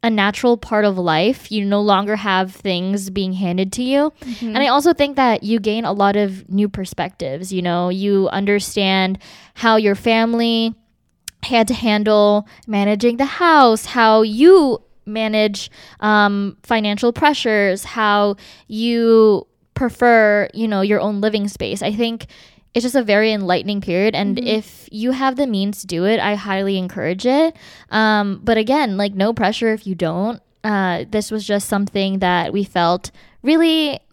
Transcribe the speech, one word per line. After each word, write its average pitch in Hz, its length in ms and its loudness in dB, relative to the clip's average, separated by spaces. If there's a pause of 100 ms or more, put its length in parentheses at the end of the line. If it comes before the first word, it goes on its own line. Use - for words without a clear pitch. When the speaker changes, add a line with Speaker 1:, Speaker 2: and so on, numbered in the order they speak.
Speaker 1:
a 233 60 0
natural 214 480 0
part 214 260 -2
of 202 140 0
life. 175 540 0
You 214 120 -4
no 202 160 0
longer 208 380 0
have 190 380 -2
things 190 560 -4
being 185 220 -4
handed 185 400 -2
to 247 100 -6
you. 277 280 0 (100)
Speaker 2:
Mm-hmm. 240 260 -10
Speaker 1:
And 214 100 -6
I 269 100 2
also 285 260 2
think 285 220 -2
that 247 280 2
you 220 160 0
gain 214 260 -2
a 185 80 -2
lot 202 240 2
of 190 320 -4
new 202 180 0
perspectives. 180 880 -8
You 185 80 -2
know, 175 280 -2
you 190 400 0
understand 190 920 -2 (340)
how 226 220 2
your 208 200 2
family 226 760 0 (720)
had 226 240 2
to 254 80 -2
handle 208 720 2 (180)
managing 208 520 0
the 277 80 0
house, 277 600 4
how 220 380 4
you 269 580 6 (240)
manage, 214 680 -2 (300)
um, 202 640 0
financial 220 500 0
pressures, 214 720 0
how 208 500 0 (320)
you 226 800 2 (260)
prefer, 220 800 2
you 220 140 -4
know, 202 140 -2
your 196 180 0
own 208 220 -4
living 208 260 -2
space. 196 340 -6
I 208 120 -2
think 226 320 -4 (480)
it's 233 100 -2
just 247 120 -4
a 254 80 2
very 214 280 2
enlightening 196 500 -2
period. 196 340 0
And 185 220 -2
Speaker 2:
Mm-hmm. 247 100 -6
Speaker 1:
if - 440 -6
you 226 200 -4
have 262 260 -2
the 277 100 0
means 202 340 -4
to 190 60 -16
do 175 180 -2
it, 214 140 2
I 208 160 -2
highly 196 420 -4
encourage 185 480 -6
it. 311 300 2 (340)
Um, 214 540 0
but 220 140 2
again, 220 400 0
like, 202 180 -2
no 202 180 0
pressure 220 400 -2
if 214 140 -8
you 190 80 -6
don't. 180 460 -4 (220)
Uh, 190 460 -2
this 214 220 -4
was 214 160 -6
just 202 220 -2
something 196 500 -2
that 180 320 0
we 202 120 -2
felt 175 480 -2 (300)
really 320 580 2 (140)